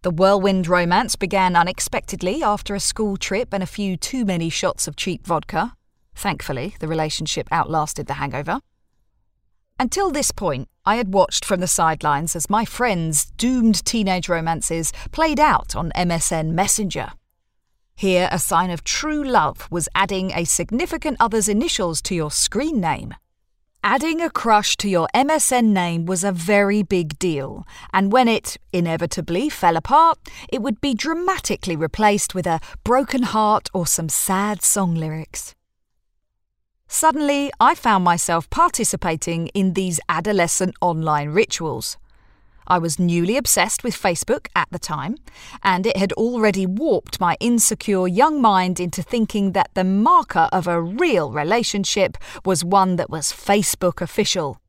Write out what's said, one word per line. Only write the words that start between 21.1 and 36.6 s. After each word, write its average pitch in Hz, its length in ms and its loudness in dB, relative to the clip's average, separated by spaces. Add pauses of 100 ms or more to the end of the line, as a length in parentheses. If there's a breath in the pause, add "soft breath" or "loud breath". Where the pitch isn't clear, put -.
other's 220 280 2
initials 202 560 0
to 190 120 -4
your 151 160 -4
screen 269 500 -2
name. 139 320 -4 (680)
Adding 302 380 0
a 330 80 -2
crush 214 480 2
to 202 120 -2
your 175 240 2
M 269 160 4
S 311 220 2
N 233 200 4
name 170 360 0
was 185 160 -2
a 202 80 0
very 202 500 2
big 170 380 -2
deal, 147 460 -4 (280 loud breath)
and 196 180 2
when 247 160 6
it - 300 0 (160)
inevitably 170 760 0
fell 170 280 2
apart, 311 400 6 (320 loud breath)
it 254 120 -2
would 226 200 -4
be 277 140 0
dramatically 320 800 -4
replaced 202 580 0
with 180 140 -4
a 160 120 0 (240 loud breath)
broken 254 400 2
heart 214 500 2
or 175 120 -2
some 160 240 -2
sad 196 540 -2
song 180 320 0
lyrics. 156 580 -8 (1400)